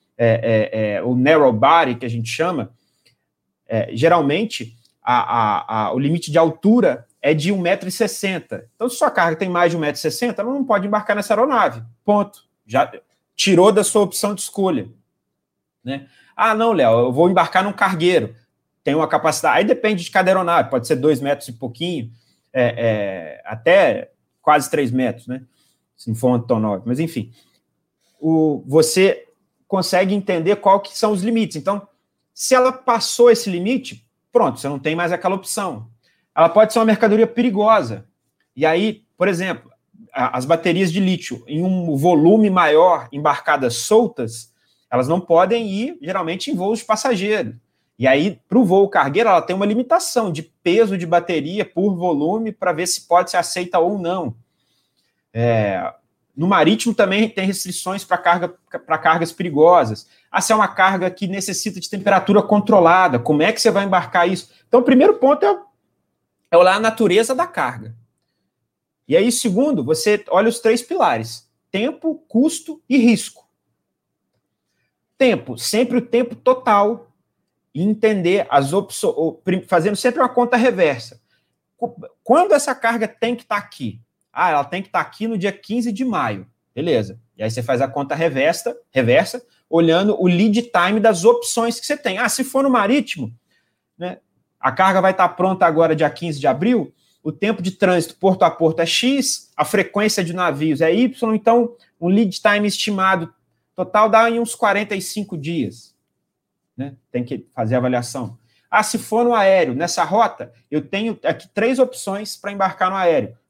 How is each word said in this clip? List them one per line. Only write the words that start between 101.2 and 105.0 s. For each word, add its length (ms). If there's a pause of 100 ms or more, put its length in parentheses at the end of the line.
então 420 (240)
um 80
lead 340
time 260
estimado 680 (400)
total 360
dá 200
em 100
uns 160
quarenta 400
e 60